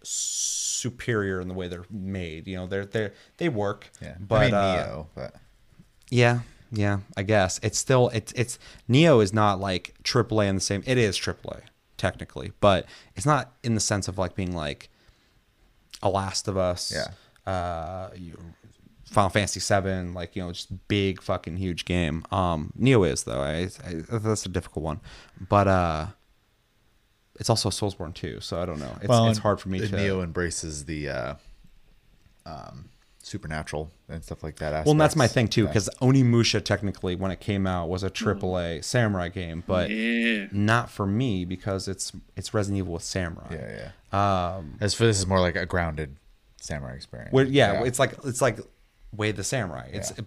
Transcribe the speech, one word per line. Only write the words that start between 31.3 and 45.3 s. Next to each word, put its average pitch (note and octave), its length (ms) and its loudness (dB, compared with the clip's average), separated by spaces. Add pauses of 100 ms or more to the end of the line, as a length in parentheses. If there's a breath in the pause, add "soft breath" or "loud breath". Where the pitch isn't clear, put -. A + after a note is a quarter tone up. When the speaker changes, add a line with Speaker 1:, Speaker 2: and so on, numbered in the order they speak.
Speaker 2:
um, C#2+ 440 -14 (340)
supernatural D#2 680 -6 (180)
and D#2+ 140 -10
stuff - 220 -10
like D#2 120 -10
that D#2 160 -4 (120)
Speaker 1:
Well, D3+ 80 6
and D3+ 80 6
that's D3+ 160 4
my C#3+ 80 6
Speaker 2:
aspects. G#2+ 100 2
Speaker 1:
thing A#2 140 4
too, A2 160 2
Speaker 2:
Yeah. - 80 0
Speaker 1:
'cause G2+ 180 0 (100)
Onimusha A#2+ 640 4
technically, F#2+ 520 -2
when F#2+ 160 -4
it E2+ 80 -10
came G2 260 0
out, F2+ 220 -2
was F#2 160 -2
a F#2 60 -2
Speaker 3:
Mm. - 40 -12
Speaker 1:
triple G2 440 -2
A E2+ 240 -4
samurai G2+ 460 0
game, E2+ 380 -6
but F2+ 240 2
Speaker 3:
Yeah. A2+ 640 0
Speaker 1:
not G#2 380 2
for G2+ 160 -4
me, G2+ 380 0
because F#2 440 -6
it's, - 240 -8 (240)
it's - 180 -8
Resident G2+ 240 0
Evil F2+ 160 -4
with E2 80 -6
samurai. E2+ 480 -6
Speaker 2:
Yeah, A1 400 -10 (220)
yeah. F#2+ 460 2
Speaker 1:
Um, D2+ 220 -12
Speaker 2:
As G2+ 140 0
for A2+ 120 2
this G#2+ 120 4
is F#2+ 80 0
more F#2 140 4